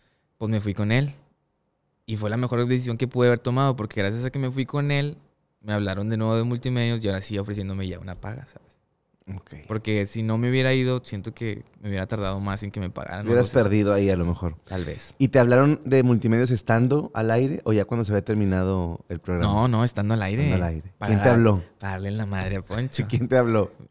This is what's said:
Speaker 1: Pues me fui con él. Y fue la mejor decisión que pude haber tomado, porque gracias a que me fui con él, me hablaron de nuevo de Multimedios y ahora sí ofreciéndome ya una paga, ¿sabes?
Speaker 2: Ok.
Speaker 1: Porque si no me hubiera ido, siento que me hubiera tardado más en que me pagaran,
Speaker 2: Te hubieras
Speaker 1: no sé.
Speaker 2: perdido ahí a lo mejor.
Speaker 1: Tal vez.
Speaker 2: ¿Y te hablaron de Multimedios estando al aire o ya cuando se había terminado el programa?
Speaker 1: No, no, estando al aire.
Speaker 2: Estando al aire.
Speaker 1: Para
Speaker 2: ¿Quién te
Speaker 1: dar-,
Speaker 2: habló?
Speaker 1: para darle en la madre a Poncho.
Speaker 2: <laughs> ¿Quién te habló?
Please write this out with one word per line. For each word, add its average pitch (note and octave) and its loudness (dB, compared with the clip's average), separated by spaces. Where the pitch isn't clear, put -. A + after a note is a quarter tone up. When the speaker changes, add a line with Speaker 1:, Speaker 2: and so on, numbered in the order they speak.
Speaker 1:
Pues A2 -4
me A2 2
fui G2+ -2
con G#2+ 0
él. C#3 0
Y A2 -6
fue G#2 -2
la A2 -2
mejor A#2+ 0
decisión B2 -2
que B2 -2
pude B2 2
haber A#2+ 4
tomado, C3 0
porque G#2+ -6
gracias A2 -2
a C3 -4
que - -6
me C3 -2
fui C3 -2
con C#3+ -2
él, C#3+ -2
me G#2 -6
hablaron G2+ -2
de A2+ 0
nuevo A2 0
de A2+ 0
Multimedios A#2+ -2
y G#2 0
ahora F#2+ -2
sí G#2 -6
ofreciéndome G2 -6
ya F2+ -8
una F2+ -12
paga, A#2+ -12
¿sabes? - -20
Speaker 2:
Ok. - -18
Speaker 1:
Porque G#2+ -2
si A2+ -6
no A2 0
me B2 0
hubiera C3 2
ido, B2+ 0
siento G#2 -10
que G#2+ -8
me G#2+ -8
hubiera F#2+ -4
tardado G2 -4
más G2+ -6
en G2+ -8
que G#2 -8
me F#2 -6
pagaran, - -10
Speaker 2:
Te A2 -6
hubieras A#2+ 4
Speaker 1:
no - -2
sé. A#2 -10
Speaker 2:
perdido G#2 4
ahí G2 4
a F#2 2
lo F2 0
mejor. E2+ -4
Speaker 1:
Tal F#2 -8
vez. D2+ -12
Speaker 2:
¿Y C3+ 4
te C#3 4
hablaron B2+ 6
de C3 4
Multimedios A#2+ 2
estando B2 2
al A2 0
aire C3 2
o A2 0
ya G#2 4
cuando A#2 -2
se G2 -4
había G2+ 2
terminado F#2+ 0
el E2+ -8
programa? G#2 0
Speaker 1:
No, A2 2
no, A#2 2
estando G#2+ 0
al G#2+ 0
aire. A2 0
Speaker 2:
Estando F#2 2
al E2+ -2
aire. D#2+ -8
Speaker 1:
Para G#2+ -4
Speaker 2:
¿Quién G2+ 4
te B2 6
Speaker 1:
dar-, A#2+ 6
Speaker 2:
habló? G#2 4
Speaker 1:
para G2 -8
darle F#2+ -6
en G2+ -4
la G#2+ -4
madre F#2+ -4
a F#2+ -6
Poncho. B2 -4
Speaker 2:
<laughs> G2+ -6
¿Quién B2 0
te B2+ 4
habló? A2+ 4